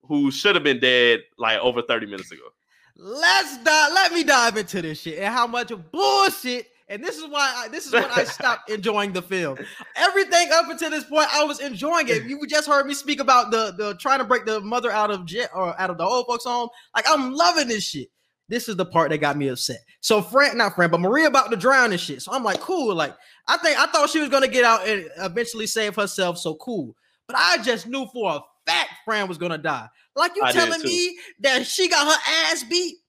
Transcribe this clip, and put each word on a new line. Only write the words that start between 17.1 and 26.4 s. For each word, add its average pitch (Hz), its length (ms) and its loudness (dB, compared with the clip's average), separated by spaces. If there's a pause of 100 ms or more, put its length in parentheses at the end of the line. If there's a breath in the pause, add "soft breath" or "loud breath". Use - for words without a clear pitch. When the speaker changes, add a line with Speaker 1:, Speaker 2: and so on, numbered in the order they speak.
Speaker 2:
loving 320 360 2
this 214 140 -2
shit. 131 260 -10 (400)
This 233 180 -4
is 214 80 -6
the 180 100 0
part 165 260 2
that 151 80 -2
got 143 180 0
me 143 100 -2
upset. 127 300 -6 (240 soft breath)
So 208 220 2
Fran, 233 340 2
not 220 160 0
Fran, 170 160 2
but 170 100 2
Maria 254 280 4
about 262 240 4
to 233 40 -2
drown 240 360 4
and 175 100 -2
shit. 131 220 -10
So 180 80 -10
I'm 254 120 -4
like, 196 160 0
"Cool." 269 360 -2
Like, 151 200 -2 (320 soft breath)
I 311 100 2
think, 320 200 2
I 285 80 4
thought 311 240 2
she 311 100 0
was 285 100 -2
gonna 269 180 4
get 240 180 4
out 220 220 4
and 196 200 -4 (100)
eventually 214 500 -6
save 208 280 -2
herself. 185 440 -2
So 156 160 -6